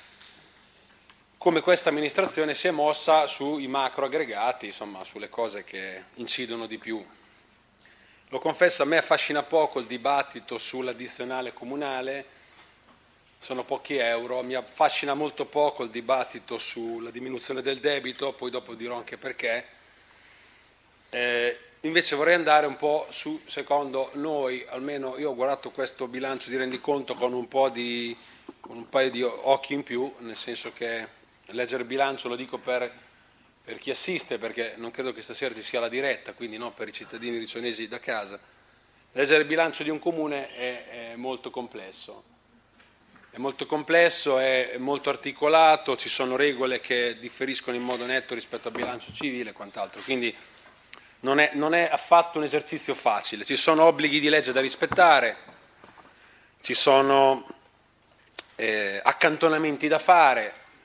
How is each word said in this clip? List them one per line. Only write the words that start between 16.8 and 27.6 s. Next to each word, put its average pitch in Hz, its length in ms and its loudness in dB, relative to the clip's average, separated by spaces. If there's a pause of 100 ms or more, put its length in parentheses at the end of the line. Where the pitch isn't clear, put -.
diminuzione 127 540 -8
del 131 180 -2
debito, 139 540 -2
poi 127 160 -8
dopo 123 240 -8
dirò 117 220 -8
anche 117 200 -12
perché. 120 520 -4 (1400)
Eh, 120 500 -2 (240)
invece 160 340 2
vorrei 156 180 4
andare 151 320 6
un 135 100 -4
po' 151 340 0
su, 156 360 -8
secondo 135 680 -2
noi, 143 540 -2
almeno 131 480 -6
io 147 140 -2
ho 127 60 -4
guardato 131 340 -2
questo 127 380 -6
bilancio 131 420 -6
di 127 60 -4
rendiconto 131 580 -2
con 123 180 -2
un 123 140 -4
po' 135 220 2